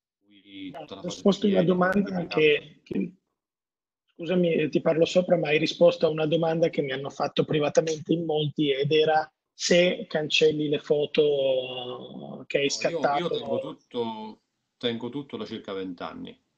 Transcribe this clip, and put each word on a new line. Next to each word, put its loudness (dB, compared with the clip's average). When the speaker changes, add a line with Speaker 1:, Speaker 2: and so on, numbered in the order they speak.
Speaker 1:
Quindi -16
tutta -14
la -16
Speaker 2:
Ho -18
Speaker 1:
fase -8
Speaker 2:
risposto 2
Speaker 1:
di 4
Speaker 2:
una 2
Speaker 1:
editing, 2
Speaker 2:
domanda -2
Speaker 1:
di -8
Speaker 2:
che, 0
che, -6
scusami, 0
eh, 2
ti 0
parlo 4
sopra, 2
ma -2
hai 4
risposto 4
a 4
una -2
domanda 2
che -4
mi -2
hanno -6
fatto -2
privatamente 0
in -2
molti, 0
ed 0
era 2
se 2
cancelli 2
le 0
foto -2
che 0
hai 2
Speaker 1:
No, -2
io, -
io -4
Speaker 2:
scattato. 0
Speaker 1:
tengo -4
tutto, -8
tengo -4
tutto -12
da -8
circa -10
vent'anni. -10